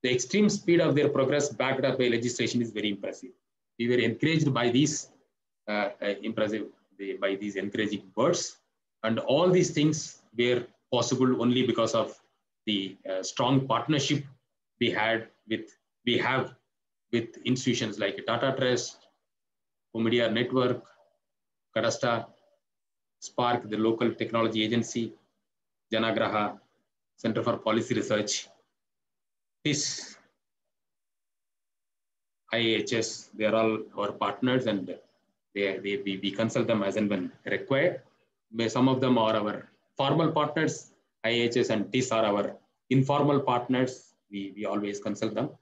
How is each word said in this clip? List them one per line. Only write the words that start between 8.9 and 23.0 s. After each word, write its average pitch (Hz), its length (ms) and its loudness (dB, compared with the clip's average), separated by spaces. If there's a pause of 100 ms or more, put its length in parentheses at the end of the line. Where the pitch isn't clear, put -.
and 113 160 0
all 160 320 2
these 180 200 4
things - 520 -2 (120)
were 123 300 2 (260)
possible 127 480 2
only 123 280 4
because 113 260 2
of 110 260 -2 (460)
the, 98 320 -2 (100)
uh, 95 140 -2
strong 135 460 2
partnership 135 560 0 (560)
we 120 100 2
had 113 380 -2 (200)
with, 110 300 -8 (300)
we 120 100 2
have 127 380 -2 (580)
with 117 320 -4
institutions 117 540 0
like 101 260 -4
Tata 131 320 0
Trust, 127 400 0 (1000)
Omidyar 113 380 2
Network, 123 500 0 (920)
Cadasta, 117 500 -2 (960)